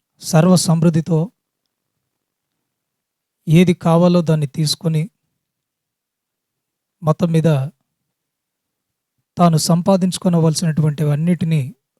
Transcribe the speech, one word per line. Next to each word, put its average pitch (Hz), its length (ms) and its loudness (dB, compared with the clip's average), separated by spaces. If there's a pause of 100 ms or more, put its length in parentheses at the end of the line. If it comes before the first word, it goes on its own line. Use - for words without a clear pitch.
(220)
సర్వ 180 340 4
సమృద్ధితో, 165 760 0 (2250)
ఏది 170 280 4
కావాలో 175 480 0
దాన్ని 151 240 -2
తీసుకొని, 160 640 -4 (1900)
మొత్తం 165 300 -2
మీద 156 380 0 (1700)
తాను 170 200 4
సంపాదించుకొనవలసినటువంటి 165 1500 0
అన్నిటినీ 160 680 -2 (240)